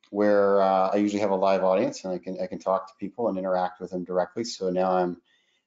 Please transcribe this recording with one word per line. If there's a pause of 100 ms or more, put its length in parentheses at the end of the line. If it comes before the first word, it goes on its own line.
(160)
where,
uh,
I
usually
have
a (120)
live
audience
and
I
can, (100)
I
can
talk
to
people
and
interact
with
them
directly.
So
now
I'm, (460)